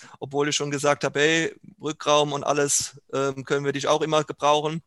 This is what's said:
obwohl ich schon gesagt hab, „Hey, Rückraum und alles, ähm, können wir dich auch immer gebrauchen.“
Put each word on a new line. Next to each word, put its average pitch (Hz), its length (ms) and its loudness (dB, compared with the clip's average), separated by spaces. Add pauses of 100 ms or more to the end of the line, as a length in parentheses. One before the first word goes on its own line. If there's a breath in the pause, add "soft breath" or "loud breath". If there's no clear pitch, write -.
(200 loud breath)
obwohl 139 280 -2
ich 143 80 -2
schon 147 140 -2
gesagt 143 340 0
hab, 139 120 -4
„Hey, 160 380 2 (260)
Rückraum 147 520 0
und 143 120 -6
alles, 143 560 0 (120)
ähm, 135 320 -2
können 143 200 -2
wir 139 80 0
dich 139 160 -4
auch 151 140 2
immer 156 220 2
gebrauchen.“ 151 640 -2